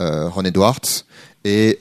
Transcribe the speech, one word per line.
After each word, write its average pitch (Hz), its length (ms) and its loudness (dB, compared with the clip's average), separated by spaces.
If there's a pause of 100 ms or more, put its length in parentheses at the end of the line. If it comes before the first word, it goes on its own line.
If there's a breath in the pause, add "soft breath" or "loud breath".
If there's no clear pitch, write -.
euh, 78 300 -2
Ron 95 140 -4
Edwards 98 360 2 (640 soft breath)
et, 107 360 2